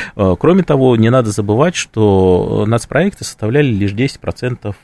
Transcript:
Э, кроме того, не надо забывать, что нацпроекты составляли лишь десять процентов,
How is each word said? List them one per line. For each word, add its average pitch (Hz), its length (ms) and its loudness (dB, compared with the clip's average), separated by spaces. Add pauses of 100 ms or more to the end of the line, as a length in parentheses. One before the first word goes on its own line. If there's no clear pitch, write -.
(140)
Э, 95 240 0
кроме 180 240 2
того, 131 340 2
не 113 120 4
надо 117 220 2
забывать, 110 440 -2
что 98 920 0
нацпроекты 127 580 -2
составляли 135 440 -2
лишь 101 240 -2
десять 123 280 -4
процентов, - 640 -8